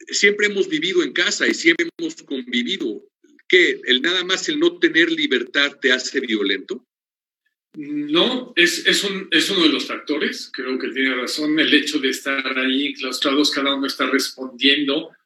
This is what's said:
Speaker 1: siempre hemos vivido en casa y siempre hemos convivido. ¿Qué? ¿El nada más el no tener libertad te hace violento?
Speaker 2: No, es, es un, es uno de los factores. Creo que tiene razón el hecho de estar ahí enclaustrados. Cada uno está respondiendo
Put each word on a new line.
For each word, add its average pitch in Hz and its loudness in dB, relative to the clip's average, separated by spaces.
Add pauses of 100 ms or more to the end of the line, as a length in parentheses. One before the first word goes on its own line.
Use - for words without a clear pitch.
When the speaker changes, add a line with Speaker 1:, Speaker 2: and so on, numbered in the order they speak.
Speaker 1:
siempre 202 -2
hemos 196 0
vivido 170 0
en 127 -4
casa 175 0
y 123 2
siempre 165 2
hemos 160 -6
convivido. 123 -4 (440)
¿Qué? 165 4
¿El 151 0
nada 180 0
más 180 -2
el 151 0
no 170 2
tener 165 4
libertad 139 0
te 127 4
hace 127 0
violento? 101 -2 (840)
Speaker 2:
No, 151 -2
es, 175 2
es 185 2
un, 196 -4
es 160 2
uno 185 2
de 151 6
los 131 -2
factores. 151 -4
Creo 131 -6
que 123 -4
tiene 131 0
razón 151 -2
el 139 4
hecho 147 2
de 131 0
estar 131 -4
ahí 131 0
enclaustrados. 139 0
Cada 139 0
uno 135 -2
está 131 -2
respondiendo 135 0 (140)